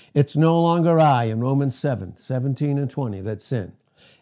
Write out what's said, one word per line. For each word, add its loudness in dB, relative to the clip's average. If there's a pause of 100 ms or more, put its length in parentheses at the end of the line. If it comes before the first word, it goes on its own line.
(140)
it's 2
no 4
longer 4
I 4
in -2
Romans 0
seven, -4
seventeen -4
and -4
twenty -6
that -8
sin. -6 (480)